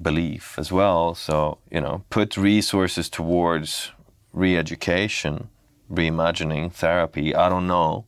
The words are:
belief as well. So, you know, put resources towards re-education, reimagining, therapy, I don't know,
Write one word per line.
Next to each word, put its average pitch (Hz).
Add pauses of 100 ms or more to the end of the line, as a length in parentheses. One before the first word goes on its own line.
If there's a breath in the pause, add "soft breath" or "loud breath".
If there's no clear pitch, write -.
belief 82
as 78
well. 90
So, 76 (120)
you 78
know, 78
put 104
resources 98
towards 85 (420)
re-education, 87 (420)
reimagining, 82
therapy, 80
I 87
don't 90
know, 87